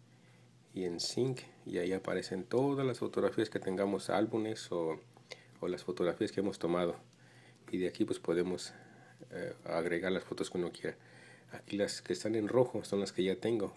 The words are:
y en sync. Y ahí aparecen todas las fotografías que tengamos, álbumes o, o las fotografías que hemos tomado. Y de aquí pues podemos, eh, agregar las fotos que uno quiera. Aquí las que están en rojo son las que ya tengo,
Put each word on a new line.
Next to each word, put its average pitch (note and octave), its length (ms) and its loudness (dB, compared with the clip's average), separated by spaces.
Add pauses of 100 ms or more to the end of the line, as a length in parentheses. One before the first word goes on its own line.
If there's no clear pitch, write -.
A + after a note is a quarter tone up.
(760)
y F#2+ 100 -2
en E2+ 160 -2
sync. B2+ 400 0 (260)
Y F2 120 -2
ahí F2 140 0
aparecen F#2 520 -2
todas C3+ 420 2
las A#2+ 120 0
fotografías - 520 2
que - 80 -2
tengamos, G2 520 0
álbumes A2 600 2
o, D#2+ 300 0 (600)
o F2 80 -2
las F2+ 160 -2
fotografías F2 480 2
que - 80 -2
hemos F#2+ 180 0
tomado. E2+ 380 2 (720)
Y - 80 0
de F2+ 100 2
aquí - 160 0
pues - 160 -2
podemos, F2+ 520 0 (580)
eh, F2 240 -8 (100)
agregar E2+ 480 0
las F2+ 120 0
fotos - 260 -4
que F#2 80 -2
uno E2+ 140 0
quiera. - 240 -6 (560)
Aquí - 240 -6
las G2+ 260 0
que - 100 0
están A2 220 -2
en G#2+ 120 2
rojo A2+ 380 4
son G2+ 160 0
las F#2+ 120 -2
que F#2 120 2
ya F#2+ 120 2
tengo, A2+ 400 0